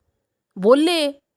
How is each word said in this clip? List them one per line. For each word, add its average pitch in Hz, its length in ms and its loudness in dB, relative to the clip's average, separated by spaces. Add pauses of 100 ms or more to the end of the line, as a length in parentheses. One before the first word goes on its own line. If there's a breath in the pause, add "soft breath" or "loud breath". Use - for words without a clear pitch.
(600)
বললে, 285 540 0 (240)